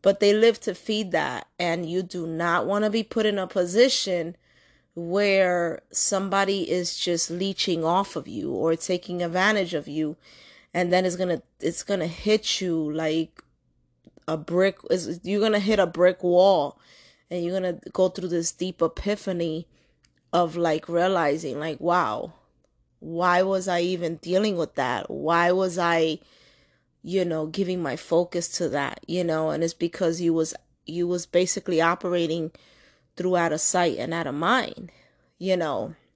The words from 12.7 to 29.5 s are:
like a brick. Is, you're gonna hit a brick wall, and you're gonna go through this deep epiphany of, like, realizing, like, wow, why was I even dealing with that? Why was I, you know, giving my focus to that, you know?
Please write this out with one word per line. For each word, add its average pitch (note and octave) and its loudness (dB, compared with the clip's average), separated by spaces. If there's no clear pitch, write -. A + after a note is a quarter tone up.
like D#3+ -2
a D#3+ -2
brick. F3 2
Is, F3 -2
you're G3 0
gonna G#3+ 2
hit G#3 2
a F#3+ 6
brick F3 2
wall, F3+ 4
and F3 -4
you're E3+ -2
gonna F3+ -2
go F#3 4
through F3+ -6
this E3 0
deep F3+ -4
epiphany E3+ -2
of, E3+ 2
like, E3 0
realizing, E3+ 0
like, D3+ -6
wow, E3 0
why F3 2
was F#3+ 0
I F3 0
even E3+ -2
dealing F#3+ 0
with D#3+ -4
that? B2+ -2
Why E3+ 2
was F#3 0
I, E3 2
you F3+ 0
know, D#3+ -2
giving F3+ -2
my C#3 -2
focus E3+ 0
to E3+ 0
that, C#3+ -4
you F3+ -2
know? D#3+ 0